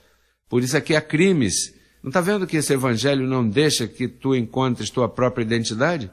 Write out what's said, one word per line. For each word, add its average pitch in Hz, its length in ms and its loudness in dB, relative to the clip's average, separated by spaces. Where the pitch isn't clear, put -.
por 123 140 0
isso 127 140 -2
é 180 40 4
que 156 160 0
há 151 40 4
crimes. 151 760 0
Não - 80 -10
tá 180 100 0
vendo 185 260 0
que 165 100 -4
esse 147 160 0
evangelho 131 540 0
não 131 200 0
deixa 135 400 2
que 123 220 -6
tu - 260 -2
encontres 120 540 -2
tua 123 200 0
própria 123 340 0
identidade? 113 720 -2